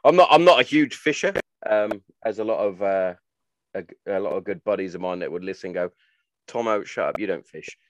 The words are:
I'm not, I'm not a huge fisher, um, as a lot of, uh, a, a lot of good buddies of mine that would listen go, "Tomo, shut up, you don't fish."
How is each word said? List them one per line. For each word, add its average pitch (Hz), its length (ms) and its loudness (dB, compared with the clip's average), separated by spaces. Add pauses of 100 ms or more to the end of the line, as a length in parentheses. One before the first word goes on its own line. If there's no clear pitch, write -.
I'm 151 100 8
not, 180 160 8
I'm 156 140 8
not 165 160 8
a - 20 2
huge 143 320 0
fisher, 170 400 -2 (340)
um, 107 320 0 (240)
as 107 140 -6
a 107 60 -6
lot 110 200 -2
of, 95 160 -4
uh, 95 340 -2 (600)
a, 95 100 -10 (220)
a 95 140 -4
lot 98 140 -4
of 92 100 -6
good 98 180 -10
buddies 95 320 -4
of 90 60 -12
mine 90 180 -6
that 85 140 -8
would 90 100 -10
listen 92 300 -12
go, 87 180 -6 (560)
"Tomo, 113 380 -4
shut 85 240 -6
up, 76 100 -6
you 101 80 -6
don't 90 180 -6
fish." - 320 -18 (140)